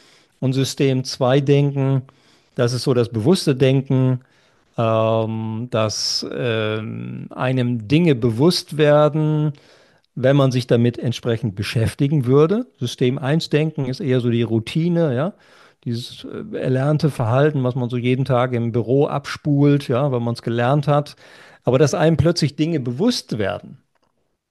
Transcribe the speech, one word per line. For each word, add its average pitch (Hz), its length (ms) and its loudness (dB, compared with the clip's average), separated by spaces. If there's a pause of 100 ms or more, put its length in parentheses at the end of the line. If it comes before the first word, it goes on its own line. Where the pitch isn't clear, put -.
(400)
Und 131 140 0
System 131 500 0
zwei 131 380 2
Denken, 139 640 2 (520)
das 123 180 0
ist 123 100 -4
so 139 100 2
das 117 160 2
bewusste 139 460 2
Denken, 131 640 2 (560)
ähm, 113 920 0
dass, - 600 -2
ähm, 113 1000 -6
einem 123 560 -2
Dinge 156 280 4
bewusst 123 640 0
werden, 151 760 2 (640)
wenn 127 200 2
man 135 160 4
sich 123 160 -2
damit 120 300 2
entsprechend 117 580 -4
beschäftigen 123 680 -2
würde. 160 400 2 (140)
System 127 400 -2
eins 147 300 -2
Denken 151 360 -2
ist 127 140 -6
eher 127 220 0
so 120 80 0
die 117 140 0
Routine, 160 720 -2
ja, 156 180 -4 (500)
dieses, 120 420 -8
äh, - 320 -10
erlernte 143 540 0
Verhalten, 135 520 0
was 123 120 -2
man 123 140 -2
so 123 80 -4
jeden 123 280 0
Tag 127 280 0
im 117 180 -2
Büro 120 360 0
abspult, 143 800 0
ja, 135 220 0
weil 123 100 -2
man's 117 200 -4
gelernt 123 460 0
hat. 147 280 0 (480)
Aber 127 160 2
dass 147 140 4
einem 165 240 2
plötzlich 160 380 2
Dinge 160 240 -2
bewusst 131 580 -2
werden. 98 420 -6 (720)